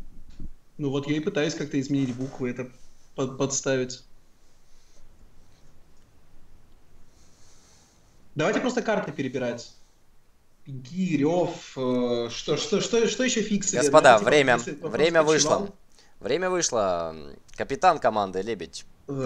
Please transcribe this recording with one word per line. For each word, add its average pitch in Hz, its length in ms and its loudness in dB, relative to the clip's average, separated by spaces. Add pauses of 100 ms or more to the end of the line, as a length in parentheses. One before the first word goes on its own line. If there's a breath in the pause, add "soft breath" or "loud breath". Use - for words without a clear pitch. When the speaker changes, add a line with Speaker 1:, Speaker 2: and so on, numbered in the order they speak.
(760)
Speaker 1:
Ну 143 120 -4
вот 139 180 -2
я 147 80 0
и 156 60 -2
пытаюсь 156 340 -2
как-то 147 240 -4
изменить 135 340 0
буквы, 131 360 -6
это 123 200 -8 (460)
под-, 131 220 -4
подставить. 135 680 -2 (4000)
Давайте 196 260 2
просто 240 200 0
карты 196 300 -2
перебирать. 127 600 -6 (920)
Пеньки, 143 520 -4
рев, 160 600 0
э, 123 540 0
что, - 260 -2
что, 185 240 -2
что, 226 260 2
что - 160 -2
еще 240 180 0
фиксили? - 400 0
Speaker 2:
Господа, 147 320 10
Speaker 1:
Ну, 110 60 8
типа, 104 100 0
Speaker 2:
время, 135 260 6
Speaker 1:
если 117 160 -2
вопрос 151 220 -8
Speaker 2:
время 160 300 4
Speaker 1:
почему? 151 100 4
Speaker 2:
вышло. 117 360 2 (500 soft breath)
Время 170 300 -2
вышло. 95 680 0 (420)
Капитан 135 420 2
команды 101 420 0
Лебедь, 98 440 -8 (200)
при-, 143 80 -10 (120)